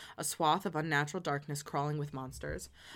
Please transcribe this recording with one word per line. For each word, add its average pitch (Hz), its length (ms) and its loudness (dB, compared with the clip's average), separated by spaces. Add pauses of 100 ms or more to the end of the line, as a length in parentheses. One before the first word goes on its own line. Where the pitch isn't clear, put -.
(180)
a 170 80 -4
swath 165 400 4
of 170 100 0
unnatural 156 480 2
darkness 147 400 0
crawling 151 340 0
with 143 160 -4
monsters. 139 560 -6 (260)